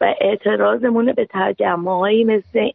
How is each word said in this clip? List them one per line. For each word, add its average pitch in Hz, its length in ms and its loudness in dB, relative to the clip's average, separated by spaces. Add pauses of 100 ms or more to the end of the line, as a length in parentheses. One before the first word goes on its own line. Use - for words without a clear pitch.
و - 200 0
اعتراضمون 220 920 0
به 240 180 0
تجمع‌هایی 190 960 0
مثل 220 500 -2